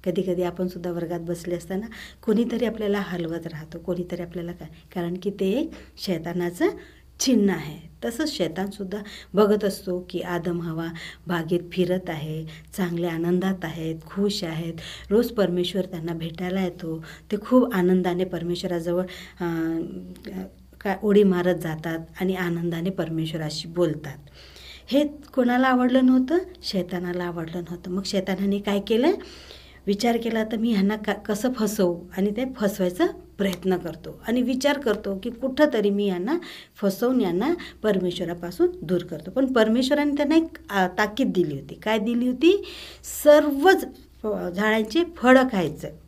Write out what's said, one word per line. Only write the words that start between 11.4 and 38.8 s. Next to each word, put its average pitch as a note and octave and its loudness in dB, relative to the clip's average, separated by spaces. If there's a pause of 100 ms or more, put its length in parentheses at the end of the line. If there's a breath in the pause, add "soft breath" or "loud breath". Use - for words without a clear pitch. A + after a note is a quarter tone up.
फिरत F3+ 0
आहे, D#3 -6 (320 loud breath)
चांगले F3 -2
आनंदात F3+ 0
आहेत, D#3+ -6 (100)
खुश G3 -2
आहेत, E3 -6 (360 loud breath)
रोज A#3+ 4
परमेश्वर F3+ 2
त्यांना E3+ -6
भेटायला E3+ -4
येतो, E3 -6 (260 loud breath)
ते G#3 -2
खूप B3 4
आनंदाने F3+ 2
परमेश्वराजवळ, F3 -2 (380 loud breath)
अं, E3 -2 (960)
काय F#3+ -2
उडी G#3 8
मारत F3+ 4
जातात D#3+ -4 (220)
आणि F#3 0
आनंदाने E3+ -2
परमेश्वराशी D#3+ -4
बोलतात. D#3+ -2 (720 loud breath)
हे C#4+ 4
कोणाला B3 2
आवडलं B3+ 4
नव्हतं? C4 6 (260)
शैतानाला F3 -2
आवडलं E3+ -6
नव्हतं. F3 -10
मग F#3+ -4
शैतानाने G3 0
काय G3+ 0
केलं? A#3 2 (760 loud breath)
विचार A3+ 2
केला, A3+ 0
"तर A3 -4
मी A3+ 2
ह्यांना G3+ 2
का, G#3 -4
कसं G#3+ -2
फसवू?" G3+ 0 (180)
आणि G3+ 2
ते A#3+ -4 (120)
फसवायचा G3 0 (320)
प्रयत्न F#3 0
करतो D#3+ -10
आणि A#3+ 2
विचार C4+ 0
करतो G3+ -2
की A#3+ -6
कुठंतरी B3+ 2
मी G3+ 2
यांना G3 0 (380 loud breath)
फसवून A#3 2
यांना G3+ 2 (300 loud breath)
परमेश्वरापासून F3+ 0 (100)